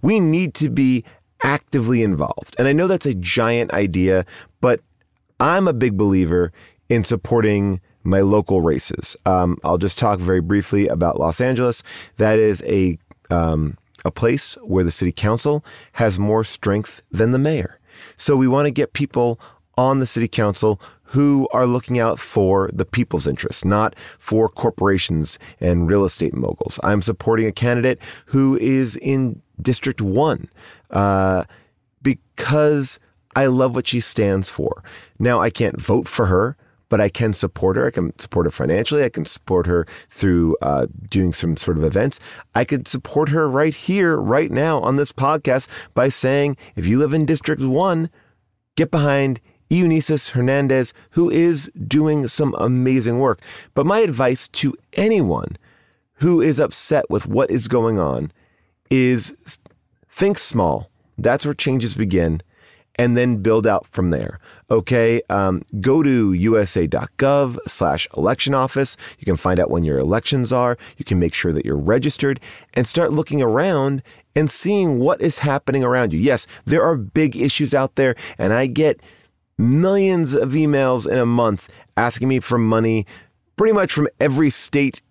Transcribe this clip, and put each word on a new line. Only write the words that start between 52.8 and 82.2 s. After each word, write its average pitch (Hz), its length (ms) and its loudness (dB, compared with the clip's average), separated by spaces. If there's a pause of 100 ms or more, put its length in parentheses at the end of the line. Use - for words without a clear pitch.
work. 131 220 0 (320)
But 139 140 0
my 202 140 2
advice 131 480 0
to - 280 -4 (160)
anyone 160 640 0 (580)
who 170 280 2
is 139 180 2
upset - 480 -2
with - 180 -2
what 110 240 0
is 113 160 -2
going 113 320 0
on 73 320 -2 (600)
is 127 440 2 (120)
s-, - 120 -14 (500)
think 196 300 0
small. 85 520 -2 (260)
That's 123 280 0
where 143 100 -2
changes 127 400 -2
begin, 87 480 0 (540)
and 120 200 2
then 123 220 2
build 110 280 2
out 104 200 0
from 90 240 -2
there. 55 280 -4 (320)
Okay, 117 600 2
um, 95 320 0 (180)
go 135 220 2
to 123 320 2
U 107 240 2
S 101 180 -2
A 87 100 0
dot - 300 -4
gov 139 500 0
slash - 400 -2 (100)
election 131 380 0
office. 131 420 -2 (220)
You - 60 -18
can 92 120 0
find 90 220 0
out 90 120 0
when 85 120 0
your 73 160 0
elections 110 540 0
are. 123 240 0 (220)
You - 60 -10
can 95 140 0
make 85 160 0
sure 87 180 -2
that 73 120 -2
you're 73 120 -2
registered 135 600 0 (360)
and 120 120 0
start 165 260 -2
looking 147 300 -2
around 139 600 0 (340)
and 151 120 2
seeing 175 520 0
what 143 200 0
is - 200 -2
happening 139 420 -2
around 123 300 0
you. 80 80 0
Yes, 127 260 2 (200)
there 165 180 2
are 165 120 2
big 135 380 -2
issues 139 400 -2
out 135 220 0
there, 131 180 2 (240)
and 101 140 0
I 123 140 0
get 147 340 0 (560)
millions 170 800 2
of 131 160 0
emails 139 580 2
in 110 80 0
a 120 100 2
month 117 420 0 (280)
asking 120 320 -2